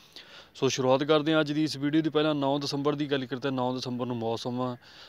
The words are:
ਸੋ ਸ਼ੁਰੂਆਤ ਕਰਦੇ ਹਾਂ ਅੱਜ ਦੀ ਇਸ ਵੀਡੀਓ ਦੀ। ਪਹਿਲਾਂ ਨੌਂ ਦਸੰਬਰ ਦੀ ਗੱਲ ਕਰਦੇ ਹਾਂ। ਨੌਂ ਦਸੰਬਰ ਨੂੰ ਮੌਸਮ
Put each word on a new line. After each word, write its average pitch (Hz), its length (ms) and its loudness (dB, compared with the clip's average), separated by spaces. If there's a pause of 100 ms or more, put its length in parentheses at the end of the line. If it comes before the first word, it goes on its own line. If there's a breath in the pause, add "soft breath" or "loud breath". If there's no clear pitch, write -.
(540 loud breath)
ਸੋ 135 140 2
ਸ਼ੁਰੂਆਤ 131 360 4
ਕਰਦੇ 151 280 4
ਹਾਂ 156 80 4
ਅੱਜ 147 120 0
ਦੀ 151 120 0
ਇਸ 139 120 -4
ਵੀਡੀਓ 147 260 0
ਦੀ। 156 80 0
ਪਹਿਲਾਂ 151 240 2
ਨੌਂ 139 260 0
ਦਸੰਬਰ 143 340 -2
ਦੀ 143 160 -4
ਗੱਲ 135 160 0
ਕਰਦੇ 131 220 -4
ਹਾਂ। 131 60 -2
ਨੌਂ 127 200 0
ਦਸੰਬਰ 123 320 -6
ਨੂੰ 123 100 -4
ਮੌਸਮ 117 440 -4 (480 loud breath)